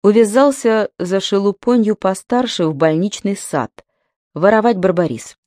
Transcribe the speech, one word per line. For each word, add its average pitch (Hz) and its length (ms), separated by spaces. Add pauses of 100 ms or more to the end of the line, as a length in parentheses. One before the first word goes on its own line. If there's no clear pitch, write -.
увязался 220 960
за 180 220
шелупонью 202 760
постарше 196 680
в 156 80
больничный 165 600
сад 143 360 (640)
воровать 214 420
барбарис. 175 720